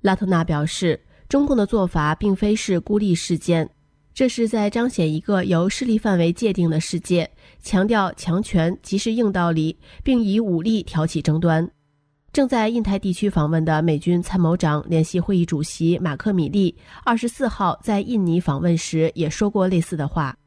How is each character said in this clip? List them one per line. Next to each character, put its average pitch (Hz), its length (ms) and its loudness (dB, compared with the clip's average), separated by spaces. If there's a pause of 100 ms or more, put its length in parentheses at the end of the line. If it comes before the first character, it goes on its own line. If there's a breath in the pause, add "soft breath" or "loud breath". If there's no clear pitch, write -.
拉 190 140 2
特 196 100 -2
纳 180 200 2
表 151 200 0
示， 165 360 -2 (280 soft breath)
中 277 160 2
共 285 120 0
的 208 100 2
做 202 180 0
法 156 300 0
并 196 220 0
非 208 180 2
是 196 240 -2
孤 208 220 -2
立 202 120 2
事 170 240 -2
件， 165 320 0 (460)
这 254 140 2
是 233 180 -2
在 214 240 0
彰 233 180 -2
显 165 240 0
一 156 60 -2
个 190 240 0
由 180 260 2
势 - 160 -4
力 226 140 2
范 202 200 0
围 170 140 2
界 208 200 -2
定 175 180 2
的 156 80 0
世 165 220 -4
界， 170 280 0 (320 soft breath)
强 190 240 0
调 208 280 0
强 175 280 -2
权 175 400 0
即 - 160 -6
是 214 140 -2
硬 220 220 0
道 175 180 0
理， 160 260 -2 (280 loud breath)
并 247 180 2
以 202 160 0
武 185 240 0
力 214 220 0
挑 156 200 -2
起 165 160 -2
争 156 200 0
端。 165 280 2 (640)
正 269 160 2
在 226 200 0
印 233 140 0
太 196 160 0
地 190 140 -2
区 202 180 -2
访 151 180 0
问 160 160 2
的 156 160 2
美 160 160 2
军 175 240 0
参 185 200 -2
谋 170 160 2
长 151 320 0
联 160 160 2
席 175 160 -4
会 185 180 0
议 170 80 2
主 151 160 -4
席 165 380 0
马 151 160 -2
克· 214 180 -2
米 170 140 2
利 185 260 0 (300 loud breath)
二 233 120 2
十 240 120 -2
四 254 180 -4
号 185 340 -2
在 202 200 -2
印 208 260 -2
尼 170 140 2
访 143 200 2
问 170 160 4
时 160 380 0
也 156 160 0
说 208 180 0
过 190 200 2
类 180 120 4
似 170 160 -2
的 147 120 -2
话。 139 260 -2 (120)